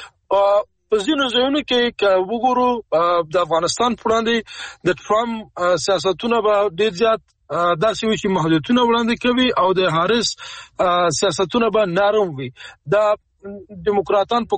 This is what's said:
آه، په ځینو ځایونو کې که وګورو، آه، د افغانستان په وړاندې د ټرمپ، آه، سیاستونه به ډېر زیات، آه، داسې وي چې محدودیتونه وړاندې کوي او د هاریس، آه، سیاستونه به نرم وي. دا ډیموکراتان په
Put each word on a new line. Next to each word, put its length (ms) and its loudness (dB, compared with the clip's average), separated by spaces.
آه، 300 4
په 60 2
ځینو 320 0
ځایونو 300 0
کې 380 0
که 120 2
وګورو، 400 0
آه، 280 2
د 40 2
افغانستان 580 0
په 140 -20
وړاندې 260 0
د 60 2
ټرمپ، 560 -2
آه، 180 0
سیاستونه 640 -2
به 280 2
ډېر 200 0
زیات، 320 0
آه، 260 0
داسې 280 -2
وي 140 0
چې 120 -4
محدودیتونه 520 0
وړاندې 420 0
کوي 340 2
او 160 2
د 60 0
هاریس، 560 0
آه، 300 2
سیاستونه 600 0
به 160 2
نرم 500 0
وي. 140 -10
دا 260 2
ډیموکراتان 720 0
په 120 -4